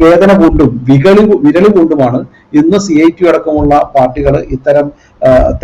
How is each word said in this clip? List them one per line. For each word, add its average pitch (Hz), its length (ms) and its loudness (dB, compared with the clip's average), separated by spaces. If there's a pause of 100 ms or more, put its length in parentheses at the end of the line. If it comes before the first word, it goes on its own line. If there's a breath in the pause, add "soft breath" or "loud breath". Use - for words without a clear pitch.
വേദന 170 420 2
കൊണ്ടും 151 480 -2
വികളി, 185 300 2
വിരളി 190 580 2
കൊണ്ടുമാണ് 147 460 -2 (280 soft breath)
ഇന്ന് 160 260 0
സി 190 140 -6
ഐ 156 160 2
ടി 170 160 -2
യു 175 40 2
അടക്കമുള്ള 147 680 -2
പാർട്ടികൾ 139 520 -2
ഇത്തരം, 143 420 -4 (360 soft breath)
ആ, 131 360 0